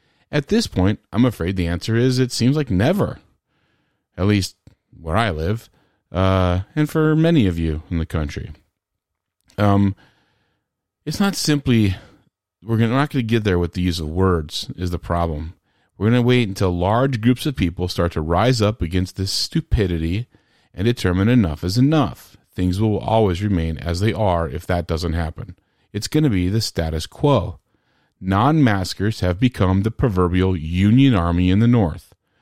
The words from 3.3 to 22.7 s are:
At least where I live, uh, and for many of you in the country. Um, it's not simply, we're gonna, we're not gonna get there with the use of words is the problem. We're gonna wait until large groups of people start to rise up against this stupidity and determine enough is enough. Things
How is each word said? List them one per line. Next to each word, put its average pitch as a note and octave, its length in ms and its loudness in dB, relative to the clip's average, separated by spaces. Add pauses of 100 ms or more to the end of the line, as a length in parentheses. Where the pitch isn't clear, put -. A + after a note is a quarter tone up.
At F#2 100 0
least G2+ 300 0 (420)
where D#2+ 180 -4
I A2 140 0
live, E2+ 380 -4 (420)
uh, F#2 500 2 (140)
and D3+ 140 0
for D#3 260 2
many D#3+ 320 4
of E2+ 120 0
you D#2+ 320 -2
in E2 80 -2
the D#2+ 80 -2
country. D#2 460 -6 (1080)
Um, G2+ 360 2 (1120)
it's D3+ 160 -6
not G3 140 0
simply, A#2+ 640 2 (640)
we're A2+ 160 -2
gonna, A2+ 140 2
we're C3+ 60 0
not D3 120 0
gonna C3 120 -2
get A2 220 0
there F#2 140 2
with F2 160 -2
the F2+ 80 -4
use E2 180 -2
of D2+ 80 -6
words F2 680 -2
is F2+ 140 -6
the F2 80 -4
problem. E2+ 560 -4 (440)
We're G2+ 100 0
gonna B2 140 2
wait B2 260 2
until F#2+ 220 -2
large G#2+ 500 0
groups B2 240 2
of D3 120 -4
people F2+ 320 -2
start E2+ 240 -2
to E2 80 -4
rise G#2 420 0
up G#2 180 0
against F2+ 360 -4
this F#2+ 160 -4
stupidity F#2 960 -2 (440)
and F#2 120 -4
determine G2 440 0
enough F#2+ 360 2
is F#2 120 -2
enough. C#3 600 0 (180)
Things F#2 260 0